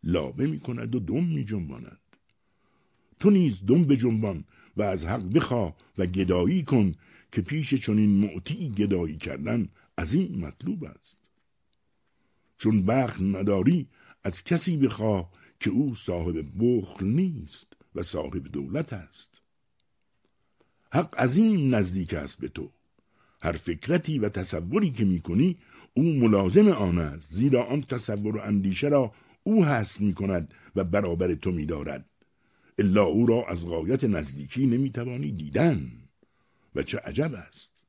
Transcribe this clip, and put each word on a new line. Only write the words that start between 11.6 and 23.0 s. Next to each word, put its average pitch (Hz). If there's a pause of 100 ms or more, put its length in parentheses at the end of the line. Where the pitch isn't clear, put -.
چون 107
بخل 104
نداری، 101 (360)
از 92
کسی 170
بخواه 107 (280)
که -
او 123
صاحب 85 (140)
بخل 110
نیست 131 (280)
و 87
صاحب 76
دولت 71
است. - (1500)
حق -
عظیم 147
نزدیک 95
است 73
به 62
تو. - (720)